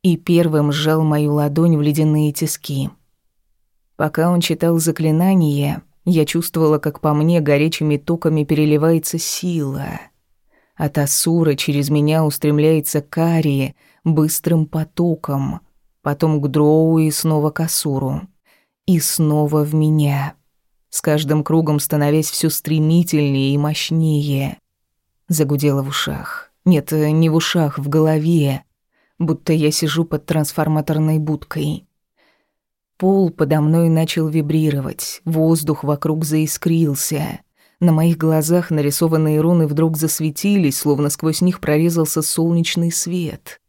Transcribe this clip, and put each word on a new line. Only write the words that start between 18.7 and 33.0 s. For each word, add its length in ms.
И 140
снова 640
в 120
меня, 580
с 120
каждым 420
кругом 360
становясь 520
всё 180
стремительнее 1040
и 40
мощнее. 1000
Загудело 560
в 60
ушах. 640
Нет, 260
не 380
в 60
ушах, 420
в 120
голове. 720
Будто 320
я 180
сижу 360
под 200
трансформаторной 960
будкой. 680
Пол 320